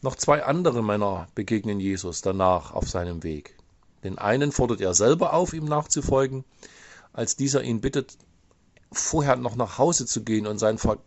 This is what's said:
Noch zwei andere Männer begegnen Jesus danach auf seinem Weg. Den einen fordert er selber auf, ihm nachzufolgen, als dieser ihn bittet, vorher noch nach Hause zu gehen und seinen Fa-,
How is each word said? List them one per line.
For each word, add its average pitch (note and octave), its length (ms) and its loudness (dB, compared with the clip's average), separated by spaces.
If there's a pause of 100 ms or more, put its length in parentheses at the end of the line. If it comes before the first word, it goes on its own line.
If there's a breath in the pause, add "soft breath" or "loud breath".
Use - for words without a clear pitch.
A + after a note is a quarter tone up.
Noch C3+ 140 -4
zwei D3 280 2
andere D3 380 2
Männer G2+ 520 0
begegnen G#2 460 -2
Jesus F#2+ 400 -4
danach F#2 520 2
auf - 180 -4
seinem F2 320 -4
Weg. D#2 340 -8 (480)
Den F#2+ 140 -8
einen C3 340 0
fordert A#2+ 300 0
er F#2 100 2
selber C#3+ 400 4
auf, E3+ 220 0
ihm D#3+ 100 -6
nachzufolgen, C3+ 800 0 (720 loud breath)
als A#2 220 -4
dieser C3+ 260 0
ihn A#2 180 -2
bittet, - 380 -4 (760)
vorher C#3 420 2
noch B2 200 -4
nach A#2 220 -2
Hause C#3+ 280 2
zu - 160 -4
gehen G#2+ 240 0
und G#2 120 -6
seinen A2 200 2
Fa-, G#2+ 280 0